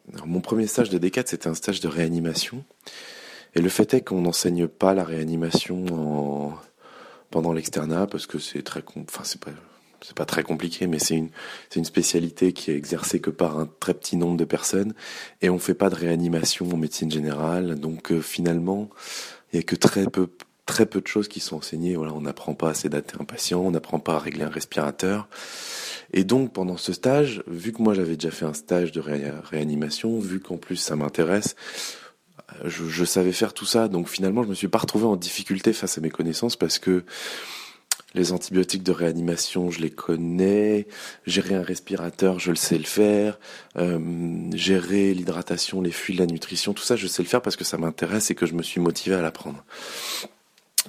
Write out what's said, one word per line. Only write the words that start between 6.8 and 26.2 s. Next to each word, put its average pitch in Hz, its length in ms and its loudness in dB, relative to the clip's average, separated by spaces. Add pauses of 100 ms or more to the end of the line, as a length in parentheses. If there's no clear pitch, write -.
pendant 82 220 2
l'externat, 80 560 -2
parce - 180 -6
que - 140 -6
c'est 71 220 -8
très - 200 -10
com-, - 260 -12
enfin, - 140 -10
c'est - 180 -8
pas... 73 120 -14 (500)
c'est - 140 -16
pas 76 100 -2
très - 160 0
compliqué, 85 460 -2
mais 80 100 0
c'est 82 160 0
une, 80 160 0 (400)
c'est - 80 -2
une 82 60 0
spécialité 85 680 2
qui - 200 -4
est 73 40 0
exercée 80 440 -2
que 82 100 0
par 78 300 0
un 78 180 -2
très - 160 0
petit - 220 -4
nombre 85 200 2
de 82 80 4
personnes, 98 480 0 (480)
et - 100 6
on 90 100 2
fait - 140 2
pas 98 140 4
de 92 60 0
réanimation 85 720 2
en 87 80 0
médecine 80 360 -2
générale, 78 640 0
donc, 80 340 -6
euh, 82 100 4
finalement, 87 720 0 (640)
il 85 60 2
y - 20 0
a - 20 0
que - 140 -2
très - 300 4
peu, 90 240 2 (360)
très - 180 6
peu 104 160 -2
de - 60 -8
choses 104 220 0
qui - 100 -10
sont - 200 -6
enseignées. 85 360 -2
Voilà, 78 180 -2
on 76 100 -6
n'apprend 73 320 -6
pas 80 160 0
à 76 40 0
sédater 73 460 -4
un 73 40 -6
patient, - 360 -2
on 92 100 2
n'apprend 82 300 0
pas 82 160 0
à - 20 2
régler 78 240 -4
un 78 60 -2
respirateur. 78 800 -2 (840)
Et 95 120 4